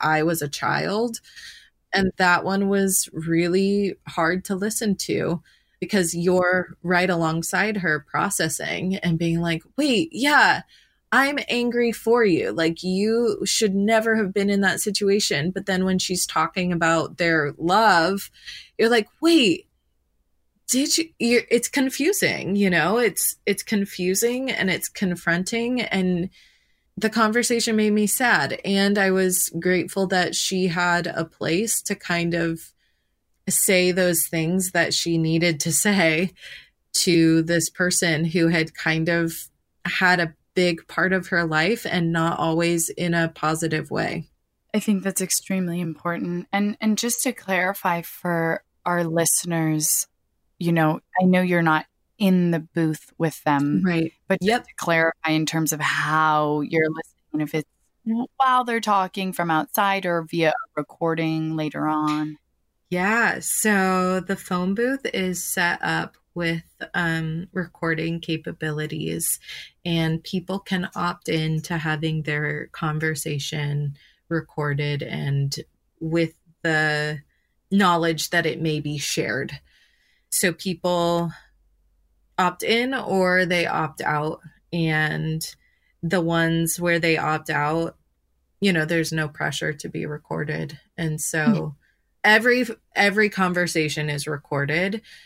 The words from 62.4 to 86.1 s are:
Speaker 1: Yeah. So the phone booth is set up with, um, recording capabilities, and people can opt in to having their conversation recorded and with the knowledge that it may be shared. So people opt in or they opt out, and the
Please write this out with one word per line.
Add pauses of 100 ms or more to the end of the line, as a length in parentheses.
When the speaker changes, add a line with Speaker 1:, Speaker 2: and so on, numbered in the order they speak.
Speaker 1:
Yeah.
So
the
phone
booth
is
set
up (180)
with, (320)
um,
recording
capabilities, (440)
and
people
can
opt
in
to
having
their
conversation (320)
recorded
and (440)
with (280)
the (540)
knowledge
that
it
may
be
shared. (720)
So
people (1040)
opt
in
or
they
opt
out, (320)
and (640)
the